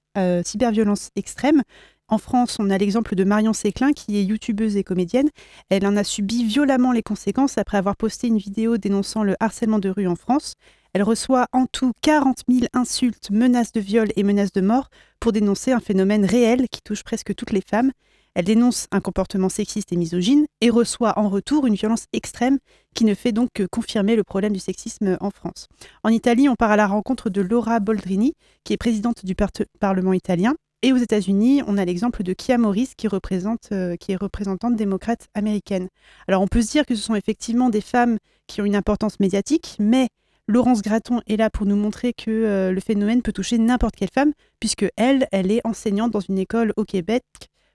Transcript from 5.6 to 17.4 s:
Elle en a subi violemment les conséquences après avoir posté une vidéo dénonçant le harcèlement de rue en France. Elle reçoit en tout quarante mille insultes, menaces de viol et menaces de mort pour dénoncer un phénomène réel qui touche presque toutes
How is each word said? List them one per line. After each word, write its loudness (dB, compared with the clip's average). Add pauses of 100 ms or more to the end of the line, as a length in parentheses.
Elle 2
en 2
a 0
subi -2
violemment 2
les 2
conséquences -2
après -2
avoir 0
posté -4
une 2
vidéo -2
dénonçant -2
le 2
harcèlement 0
de -2
rue -2
en 0
France. -2 (400)
Elle 2
reçoit 2
en 2
tout -2 (100)
quarante 2
mille 2
insultes, -2
menaces 2
de -2
viol 0
et 0
menaces 2
de 0
mort 2 (300)
pour 0
dénoncer 0
un 0
phénomène 2
réel 2
qui -14
touche -10
presque -8
toutes -10